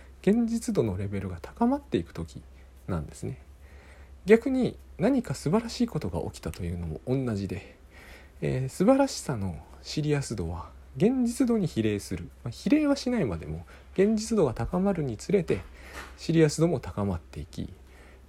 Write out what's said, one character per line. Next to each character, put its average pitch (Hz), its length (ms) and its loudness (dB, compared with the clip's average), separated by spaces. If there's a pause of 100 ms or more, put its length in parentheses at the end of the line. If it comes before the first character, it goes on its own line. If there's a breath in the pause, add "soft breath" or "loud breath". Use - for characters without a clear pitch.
(220 loud breath)
現 226 260 4
実 226 260 -2
度 156 100 2
の 98 140 0
レ 98 100 -4
ベ 98 120 -4
ル 95 100 -6
が 87 120 -10
高 - 260 0
ま 269 100 2
っ 285 40 -6
て - 160 -2
い 85 60 0
く - 100 -14
時 - 280 -10 (460 soft breath)
な 90 120 -2
ん 73 60 -6
で - 80 -14
す - 100 -14
ね。 - 180 -8 (840 soft breath)
逆 226 240 8
に 262 280 0 (200)
何 240 240 2
か - 120 -6
素 - 180 -2
晴 226 120 2
ら 233 60 -8
し - 140 -2
い 220 40 0
こ - 120 -4
と 104 100 -4
が 80 120 -4 (100)
起 - 80 -16
き - 0 -
た 80 120 -8
と 90 120 -10
い 85 80 -4
う 87 80 -6
の 85 80 -6
も 78 200 -8
同 127 280 0
じ 98 120 -4
で、 - 280 -8 (680 loud breath)
え 131 260 0
ー、 - 20 -6
素 - 160 0
晴 269 120 8
ら 277 100 4
し - 120 -6
さ 139 160 -4
の 95 220 -6 (240)
シ - 200 -4
リ 147 140 2
ア 139 60 0
ス 120 140 -6
度 98 140 -4
は 85 200 -8 (260)
現 240 300 4
実 240 200 0
度 233 120 2
に 185 100 0
比 113 160 -2
例 104 160 2
す - 160 -6
る。 82 140 -8 (140)
ま - 40 -6
あ、 120 40 -6
比 - 180 -4
例 294 180 6
は 277 80 4
し 262 140 -4
な 247 100 0
い 156 60 2
ま 104 120 -2
で 85 80 -8
も、 80 200 -8 (280 loud breath)
現 208 220 4
実 214 220 0
度 175 80 6
が 120 80 0
高 180 260 -2
ま 196 140 2
る 165 100 -2
に 117 140 -4
つ - 140 -6
れ 185 120 4
て 101 160 0 (580 loud breath)
シ - 160 -2
リ 160 100 8
ア 151 60 6
ス 151 120 0
度 165 60 4
も 151 120 0
高 - 260 -4
ま 92 120 0
っ - 20 -6
て - 200 -14
い 71 60 -8
き、 - 280 -10 (540 loud breath)